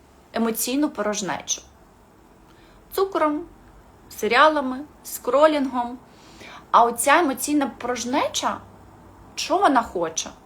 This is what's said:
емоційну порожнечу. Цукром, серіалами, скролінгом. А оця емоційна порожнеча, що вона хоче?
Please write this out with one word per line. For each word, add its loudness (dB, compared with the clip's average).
емоційну -2
порожнечу. -6
Цукром, 0
серіалами, 2
скролінгом. 0
А 8
оця 4
емоційна 0
порожнеча, -4
що -2
вона 4
хоче? -6